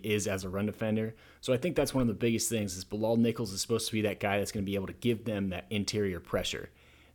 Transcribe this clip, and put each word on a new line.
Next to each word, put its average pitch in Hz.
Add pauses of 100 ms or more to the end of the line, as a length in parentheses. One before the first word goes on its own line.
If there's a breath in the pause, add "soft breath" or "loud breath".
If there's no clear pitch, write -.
is 104
as 95
a 95
run 98
defender. 110 (260 loud breath)
So 127
I 120
think 156
that's 143
one 131
of 120
the 107
biggest 113
things 104
is 92
Bilal 107
Nichols 117
is 98
supposed 110
to -
be 110
that 101
guy 101
that's 98
gonna 104
be 98
able 95
to -
give 113
them 101
that 85
interior 101
pressure. - (460 soft breath)